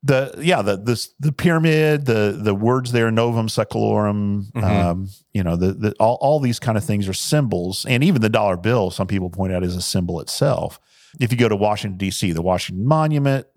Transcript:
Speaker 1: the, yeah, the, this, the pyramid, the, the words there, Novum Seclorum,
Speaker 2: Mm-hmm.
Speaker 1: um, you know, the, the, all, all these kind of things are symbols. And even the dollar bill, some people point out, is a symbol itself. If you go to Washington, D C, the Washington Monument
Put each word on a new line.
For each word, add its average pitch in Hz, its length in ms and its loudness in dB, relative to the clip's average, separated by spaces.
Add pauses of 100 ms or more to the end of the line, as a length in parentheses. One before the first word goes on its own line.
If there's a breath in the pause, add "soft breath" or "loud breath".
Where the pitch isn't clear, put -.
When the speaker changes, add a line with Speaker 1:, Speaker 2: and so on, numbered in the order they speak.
Speaker 1:
the, 135 380 0
yeah, 147 240 2
the, 98 140 0
this, 110 420 -2
the 147 120 0
pyramid, 156 760 2
the, 107 340 2
the 104 140 2
words 123 360 0
there, 113 200 2
Novum 113 360 0
Seclorum, 104 1040 -2
Speaker 2:
Mm-hmm. 117 120 -4
Speaker 1:
um, 90 460 0 (240)
you 101 100 0
know, 85 120 0
the, 92 180 0
the, 104 260 -2
all, 113 200 2
all 147 200 2
these 123 200 -2
kind 110 200 0
of 98 40 -6
things 101 240 -2
are 95 60 -4
symbols. 98 720 -2
And 127 180 2
even 156 200 4
the 107 60 4
dollar 104 280 2
bill, 104 320 2
some 95 160 -4
people 92 240 -4
point 92 240 -4
out, 90 100 -2
is 87 120 -2
a 90 60 -4
symbol 87 380 -2
itself. - 600 -2 (400 soft breath)
If 117 120 0
you 123 60 -2
go 120 100 4
to 107 80 2
Washington, 104 420 -2
D 95 140 -2
C, 90 220 -2
the 82 80 -2
Washington 92 440 -2
Monument 143 600 2 (120)